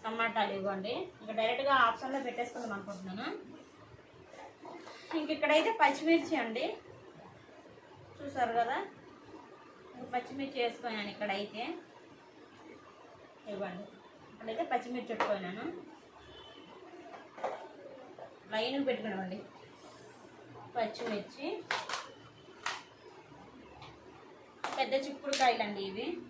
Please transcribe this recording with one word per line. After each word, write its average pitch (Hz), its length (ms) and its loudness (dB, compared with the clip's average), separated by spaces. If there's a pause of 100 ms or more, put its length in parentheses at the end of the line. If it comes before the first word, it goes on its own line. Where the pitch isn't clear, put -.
టమాటాలు 220 560 4
ఇవ్వండి, 196 340 0 (280)
ఇంకా 214 180 -6
డైరెక్ట్గా 240 340 6 (140)
ఆప్షన్లో 262 400 2
పెట్టేసుకుందాం 233 500 -2
అనుకుంటున్నాను. 190 500 -6 (1900)
ఇంక 302 160 -2
ఇక్కడైతే 302 360 8 (100)
పచ్చిమిర్చి 320 640 8
అండి, 226 220 0 (1500)
చూసారు 254 400 2
కదా, 247 180 4 (1160)
ఇంక 247 120 -8 (100)
పచ్చిమిర్చి 262 480 -2
వేసుకున్నాను 220 500 0
ఇక్కడైతే. 208 500 -2 (1900)
ఇవ్వండి, 190 320 -4 (480)
ఇక్కడైతే 220 300 -2 (100)
పచ్చిమిర్చి 240 380 0
పెట్టుకున్నాను, 202 540 2 (3000)
లైన్గా 254 360 2
పెట్టుకున్నామండి 208 500 0 (1400)
పచ్చిమిర్చి. 226 720 0 (3250)
పెద్ద 262 160 2 (120)
చిక్కుడుకాయలు 262 600 4
అండి 202 240 -2
ఇవి 214 160 -4 (240)